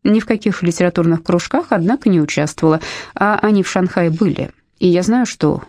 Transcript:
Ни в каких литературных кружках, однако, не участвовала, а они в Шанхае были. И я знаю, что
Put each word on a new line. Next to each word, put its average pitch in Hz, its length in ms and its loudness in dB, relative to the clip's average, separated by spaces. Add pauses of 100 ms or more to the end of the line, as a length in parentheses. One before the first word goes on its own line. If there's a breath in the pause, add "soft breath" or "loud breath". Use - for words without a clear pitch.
Ни 208 160 4
в 214 60 -4
каких 214 380 -2
литературных 170 600 0
кружках, 185 460 -2
однако, 214 400 0
не 180 120 2
участвовала, 156 580 0 (340 loud breath)
а 202 260 0
они 208 220 2
в 185 80 -4
Шанхае 180 400 0
были. 165 420 -2 (280)
И - 80 2
я 180 160 2
знаю, 233 220 0
что - 440 -2